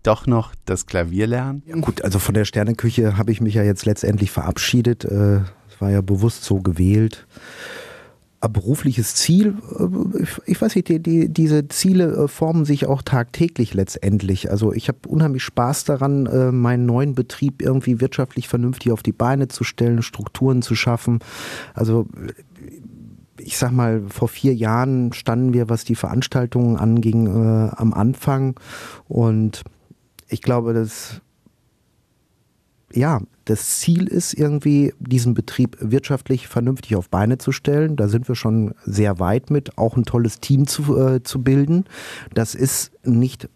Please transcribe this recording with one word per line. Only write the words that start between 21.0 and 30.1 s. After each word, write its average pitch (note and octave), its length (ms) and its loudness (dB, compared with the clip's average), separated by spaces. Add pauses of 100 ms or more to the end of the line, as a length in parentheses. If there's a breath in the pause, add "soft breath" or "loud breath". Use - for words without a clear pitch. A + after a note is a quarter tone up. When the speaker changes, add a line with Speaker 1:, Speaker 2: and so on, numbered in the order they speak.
Speaker 2:
Also, A2+ 340 0 (180)
äh, - 60 -10 (1080)
ich - 180 -10
sag B2 140 0
mal, A2+ 360 2
vor G#2+ 200 -2
vier - 260 0
Jahren B2 580 0
standen B2 420 0
wir, A#2+ 140 2
was A2+ 160 -2
die A#2 120 0
Veranstaltungen B2 840 0
anging, A2+ 480 2
äh, A2 500 2
am A2 160 2
Anfang. C3 680 0 (500 loud breath)
Und A2 560 2 (680)